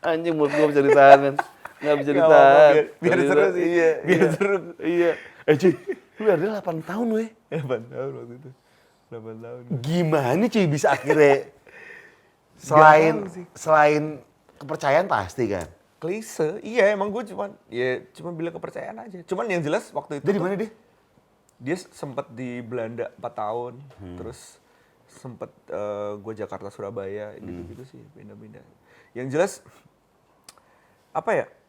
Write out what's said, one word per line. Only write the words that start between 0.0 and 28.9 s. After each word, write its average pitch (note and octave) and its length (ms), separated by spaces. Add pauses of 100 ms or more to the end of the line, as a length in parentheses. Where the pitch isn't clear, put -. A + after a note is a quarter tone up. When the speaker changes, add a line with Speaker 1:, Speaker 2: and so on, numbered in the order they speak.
Speaker 1:
Anjing, E3 360
mulut D3 160
gua D3+ 160
bisa C#3+ 120
ditahan, C#3 380
men. C#3 160 (460)
Nggak D3 160
bisa C#3+ 160
Speaker 2:
Nggak C#3+ 100
apa-apa, D#3+ 160
Speaker 1:
ditahan. C#3+ 360
Speaker 2:
biar, D3+ 200
biar F3+ 200
Speaker 1:
Nggak - 100
Speaker 2:
seru C#3+ 160
Speaker 1:
bisa. G3 100
Speaker 2:
sih. F3 160
Speaker 1:
Iya, E3+ 320
Speaker 2:
Biar E3+ 220
Speaker 1:
iya. F3+ 100
Speaker 2:
seru. G3 260 (220)
Speaker 1:
Iya. E3+ 320 (340)
Eh, D3+ 120
cuy, F3 160 (420)
lu G#3+ 120
ada F3 200
delapan F#3+ 360
tahun, G#3+ 280
weh. A3 180 (200)
Speaker 2:
Delapan C3+ 380
tahun C3 280
waktu A#2+ 200
itu. C3 160 (580)
Delapan A2+ 300
tahun. A#2+ 220 (180)
Speaker 1:
Gimana, D#3 680
cuy, G3+ 200
bisa D3 240
akhirnya C#3+ 440
Speaker 2:
<laughs> C3 100 (1080)
Nggak - 80
Speaker 1:
selain, D#3 560
Speaker 2:
tahu G3+ 120
sih. F3+ 140 (100)
Speaker 1:
selain D3+ 480 (540)
kepercayaan D3+ 500
pasti A2+ 400
kan? F#2 220 (280)
Speaker 2:
Klise, F3+ 640
iya, G#3+ 320
emang G3+ 160
gue G#3+ 180
cuman, G3+ 300 (100)
ya, A#2+ 460
cuma D#3+ 180
bilang E3 220
kepercayaan - 480
aja. F#3 240
Cuman G#3+ 240
yang F3+ 120
jelas D#3+ 300
waktu C#3+ 300
itu C3+ 60
Speaker 1:
Dia G3 60
di G3+ 60
Speaker 2:
tuh E3 60
Speaker 1:
mana, F#3+ 100
dia? - 160 (880)
Speaker 2:
dia D3 200
s-, F#3 140
sempet C#3 400
di B2 300
Belanda A#2 500
empat - 240
tahun, A#2+ 460 (160)
Speaker 1:
Hmm. F2+ 200
Speaker 2:
terus - 440 (460)
sempet, A#2 420 (180)
eh, G#2 480
gue G#2 200
Jakarta, G2 340
Surabaya, G#2 640
Speaker 1:
Hmm. - 100
Speaker 2:
gitu-gitu F2 460
sih, A#2+ 140 (100)
pindah-pindah. G#2+ 480 (520)